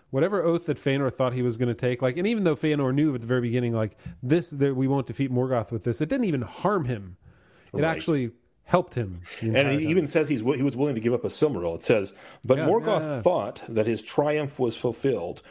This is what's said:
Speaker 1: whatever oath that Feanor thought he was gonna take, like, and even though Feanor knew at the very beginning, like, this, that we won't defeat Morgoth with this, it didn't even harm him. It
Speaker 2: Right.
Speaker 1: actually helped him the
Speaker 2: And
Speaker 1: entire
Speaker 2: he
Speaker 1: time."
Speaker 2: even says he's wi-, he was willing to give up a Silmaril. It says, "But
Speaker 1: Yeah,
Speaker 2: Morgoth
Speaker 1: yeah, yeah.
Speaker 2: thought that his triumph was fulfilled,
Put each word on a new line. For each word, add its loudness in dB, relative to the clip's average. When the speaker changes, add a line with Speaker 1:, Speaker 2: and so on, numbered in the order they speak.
Speaker 1:
whatever 2
oath 0
that -2
Feanor 0
thought 0
he -4
was 0
gonna 0
take, -2
like, 0
and 0
even 0
though 2
Feanor 0
knew 2
at -6
the -10
very 2
beginning, 0
like, -2
this, 0
that 0
we 0
won't 0
defeat -4
Morgoth 0
with -6
this, -2
it -2
didn't 0
even 0
harm -2
him. -6
It -8
Speaker 2:
Right. 2
Speaker 1:
actually 0
helped 2
him -4
the -4
Speaker 2:
And 2
Speaker 1:
entire 4
Speaker 2:
he 2
Speaker 1:
time." 0
Speaker 2:
even 2
says 0
he's 0
wi-, 0
he 0
was 0
willing 0
to -2
give 2
up -2
a -4
Silmaril. 0
It -12
says, 2
"But 4
Speaker 1:
Yeah, 0
Speaker 2:
Morgoth 2
Speaker 1:
yeah, -4
yeah. -4
Speaker 2:
thought 0
that 2
his 0
triumph 0
was 0
fulfilled, -2